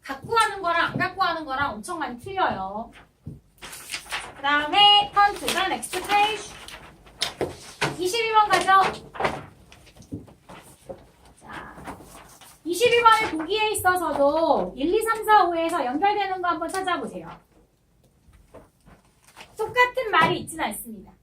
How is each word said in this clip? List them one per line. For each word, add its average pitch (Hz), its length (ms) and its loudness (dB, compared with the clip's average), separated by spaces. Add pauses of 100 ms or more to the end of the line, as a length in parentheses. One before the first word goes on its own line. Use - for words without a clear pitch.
갖고 269 240 -12
가는 427 260 2
거랑 339 280 0
안 - 100 -6
갖고 359 220 -4
가는 330 260 -2
거랑 269 280 -4
엄청 320 260 -10
많이 247 200 -8
틀려요. 226 720 -4 (1500)
그다음에 370 760 4
turn 403 220 4
to - 120 -6
the 381 180 -2
next 370 420 -6
page. 415 440 0 (1500)
이십이 440 340 -2
번 427 160 4
가죠. 381 540 4 (2250)
자, - 360 -18 (880)
이십이 466 400 4
번의 440 340 6
보기에 415 360 -2
있어서도 302 1040 2
일, 320 200 0
이, 453 80 2
삼, 440 200 -2
사, 415 220 6
오에서 330 400 -2
연결되는 381 560 -2
거 349 60 -2
한번 330 220 -2
찾아보세요. 269 600 -6 (2250)
똑같은 480 540 0
말이 - 300 4
있진 320 200 -12
않습니다. 214 640 -10